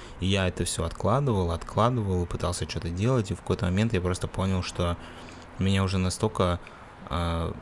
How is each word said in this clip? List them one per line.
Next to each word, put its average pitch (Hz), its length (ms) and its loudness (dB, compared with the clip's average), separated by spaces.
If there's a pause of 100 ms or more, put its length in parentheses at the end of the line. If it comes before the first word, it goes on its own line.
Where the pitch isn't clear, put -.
(200)
И 90 60 0
я 95 220 4
это 90 160 -2
все - 200 -2
откладывал, 101 680 2
откладывал 98 720 2
и - 20 -6
пытался 85 420 -2
что-то 85 220 -4
делать, 107 400 2
и 92 40 0
в - 60 -8
какой-то - 260 0
момент 101 280 2
я 90 60 4
просто 90 280 -2
понял, 92 340 0
что 87 340 -2 (640)
меня 95 260 4
уже 95 140 2
настолько, 92 600 2 (520)
а, 82 520 -2